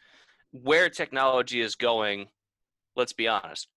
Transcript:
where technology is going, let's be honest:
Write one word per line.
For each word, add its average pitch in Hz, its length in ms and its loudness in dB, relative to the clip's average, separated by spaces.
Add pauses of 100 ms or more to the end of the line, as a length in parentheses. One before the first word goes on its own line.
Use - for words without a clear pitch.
(500)
where 151 400 2
technology 131 680 0
is 107 160 -4
going, 107 520 -2 (680)
let's 123 160 -2
be 113 160 -2
honest: 92 480 -4